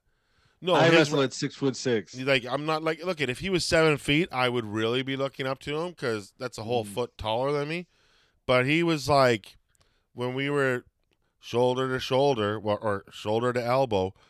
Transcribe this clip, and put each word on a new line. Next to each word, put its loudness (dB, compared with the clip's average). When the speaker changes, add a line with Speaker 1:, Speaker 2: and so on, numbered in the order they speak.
Speaker 1:
No, 0
Speaker 2:
I 6
Speaker 1:
his 6
Speaker 2:
wrestle 4
Speaker 1:
re- 2
Speaker 2:
at -6
six -8
foot -2
six. -4
Speaker 1:
Like, 0
I'm -4
not, -2
like, -4
look -6
at, -2
if -8
he -6
was -2
seven 4
feet, 0
I 0
would -2
really 0
be -6
looking -6
up -4
to -6
him -6
'cause -6
that's -10
a -10
whole -2
Speaker 2:
Mm. -10
Speaker 1:
foot -6
taller -2
than -2
me. -6
But 4
he 2
was 0
like, 4
when -6
we -2
were 0
shoulder 2
to -2
shoulder, 2
or, -2
or -4
shoulder -2
to -2
elbow, 0